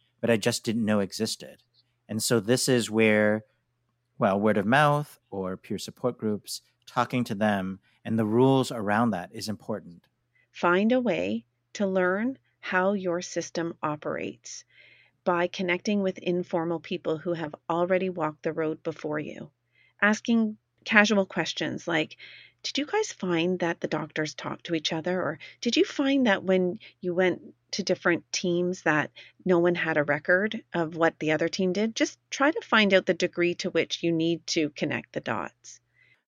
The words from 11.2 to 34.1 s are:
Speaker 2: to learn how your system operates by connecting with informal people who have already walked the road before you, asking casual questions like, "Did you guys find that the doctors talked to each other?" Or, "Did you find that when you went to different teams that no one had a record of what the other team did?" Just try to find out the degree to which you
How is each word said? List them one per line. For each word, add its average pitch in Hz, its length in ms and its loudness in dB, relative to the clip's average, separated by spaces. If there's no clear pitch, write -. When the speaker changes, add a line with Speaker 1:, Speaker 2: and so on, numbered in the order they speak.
Speaker 2:
to 202 140 -2
learn 190 500 0
how 190 340 0
your 180 280 -2
system 165 600 -6
operates - 840 -8
by 175 240 0
connecting 190 540 -2
with 190 160 -2
informal 175 600 -2
people 160 400 -4
who 170 140 -4
have 156 220 -6
already 180 400 0
walked 156 340 -6
the 165 80 -2
road 160 320 -4
before 156 360 -6
you, - 320 -12
asking 214 560 2
casual 208 440 4
questions 160 600 -4
like, 160 300 -2
"Did - 160 -4
you 294 80 -4
guys 427 240 -2
find 180 480 0
that 170 220 -2
the 170 60 -2
doctors 156 460 -4
talked - 320 -10
to 170 80 -4
each 156 180 -2
other?" 175 300 -2
Or, 143 180 -4
"Did 240 160 0
you 381 80 4
find 277 400 2
that 196 180 2
when 185 360 2
you 180 120 -4
went 180 400 0
to 190 120 -6
different 175 480 -2
teams 180 500 -2
that 151 300 0
no 180 140 4
one 175 160 4
had 160 200 -2
a 147 80 4
record 185 600 0
of 165 220 -2
what 160 240 2
the 156 120 0
other 156 160 2
team 185 240 0
did?" 214 240 -2
Just - 220 -2
try 277 180 2
to 453 120 -2
find 214 300 4
out 185 140 6
the 180 80 2
degree 175 420 0
to 185 140 -6
which - 320 -2
you 170 100 0